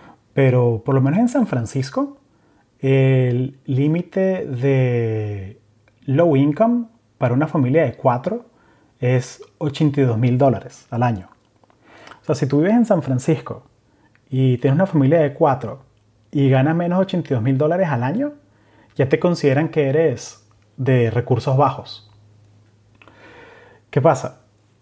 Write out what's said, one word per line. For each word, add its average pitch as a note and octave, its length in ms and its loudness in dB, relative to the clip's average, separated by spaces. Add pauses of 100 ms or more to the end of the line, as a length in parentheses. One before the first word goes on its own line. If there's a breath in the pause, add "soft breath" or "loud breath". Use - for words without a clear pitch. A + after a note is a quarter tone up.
(320 loud breath)
Pero B2 520 2
por C#3 100 0
lo C3+ 80 4
menos C#3+ 160 2
en A#3+ 100 2
San B3 180 0
Francisco, C3+ 680 -6 (640 soft breath)
el C3 840 0
límite E3+ 840 -2
de A#2 1120 -2 (440)
low D3 320 2
income A3 500 0 (320)
para A#2+ 160 0
una C#3+ 120 0
familia D3+ 380 0
de A#2+ 100 -4
cuatro C#3 520 -4 (540 soft breath)
es B2+ 420 -2 (160)
ochenta C#3+ 420 -2
y C3+ 40 4
dos A#2 140 0
mil B2 200 2
dólares B2 520 -2
al A#2 120 -2
año. A2 260 -2 (960 loud breath)
O - 20 -20
sea, D3+ 100 -2
si C#3 120 -4
tú C#3+ 120 0
vives F3+ 160 2
en A#3+ 120 2
San F3+ 160 0
Francisco - 640 -4 (640 soft breath)
y C3 300 0
tienes C#3 180 0
una F#3 100 2
familia D#3 340 2
de C#3+ 120 0
cuatro C#3 500 -2 (480)
y C#3 180 2
ganas C3+ 260 2
menos F3 240 -2
de F#3+ 40 2
ochenta F3+ 280 -4
y C#3 40 0
dos A2+ 80 -2
mil C3 160 0
dólares E3 300 0
al B2 140 -2
año, A#3+ 300 -4 (600 soft breath)
ya C3+ 140 0
te D#3+ 100 2
consideran D#3 500 0
que C#3+ 200 -2
eres C#3 600 -2 (280)
de B2 340 2
recursos A#2+ 460 -2
bajos. - 540 -2 (1800 loud breath)
¿Qué C#3+ 100 -2
pasa? C#3+ 420 0 (400)